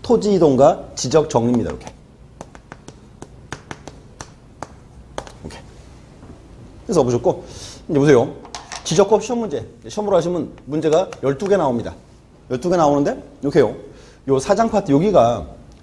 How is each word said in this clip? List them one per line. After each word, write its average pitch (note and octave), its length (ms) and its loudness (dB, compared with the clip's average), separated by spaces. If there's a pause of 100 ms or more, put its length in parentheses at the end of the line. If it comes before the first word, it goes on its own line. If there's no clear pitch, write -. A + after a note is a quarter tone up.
토지 G3+ 320 0
이동과 D3+ 600 4
지적 D3 360 0
정리입니다. A#2 400 0
이렇게. - 160 -12 (3500)
오케이. - 140 -16 (1200)
그래서 F3 180 2
보셨고, B2 420 0 (440)
이제 D#3 100 0
보세요. C#3 360 4 (500)
지적법 G3+ 400 2
시험 A#3+ 160 -4
문제. D3 260 -6 (220)
시험으로 G3+ 300 -2
하시면 E3 340 -4 (140)
문제가 D#3 420 0 (140)
열두 C#3 260 -4
개 G3+ 80 4
나옵니다. A#2+ 380 -2 (560)
열두 C3 180 -4
개 F3+ 80 2
나오는데, D3 460 2 (200)
이렇게요. C#3 320 2 (540)
요 C3+ 100 2
사 G3 160 0
장 A3+ 160 0
파트, G3 220 0
여기가 C3 540 2 (360)